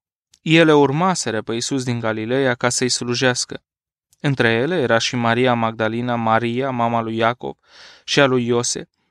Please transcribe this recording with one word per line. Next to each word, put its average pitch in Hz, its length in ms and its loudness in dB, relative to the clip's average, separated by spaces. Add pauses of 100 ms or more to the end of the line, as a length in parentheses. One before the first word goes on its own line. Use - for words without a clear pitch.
(420)
Ele 160 320 4
urmaseră 143 680 2
pe 113 120 -6
Iisus 123 300 -4
din 123 160 -4
Galileea 117 560 -2
ca 123 140 -2
să-i 123 200 -2
slujească. 123 760 -2 (560)
Între 131 300 2
ele 123 260 0
era 117 220 2
și - 180 -2
Maria 120 380 2
Magdalena, 113 640 -2
Maria, 117 540 0
mama 117 320 -2
lui 113 140 -6
Iacov 113 420 -2 (460)
și - 160 0
a 143 60 6
lui 127 200 2
Iose, 120 440 -2 (220)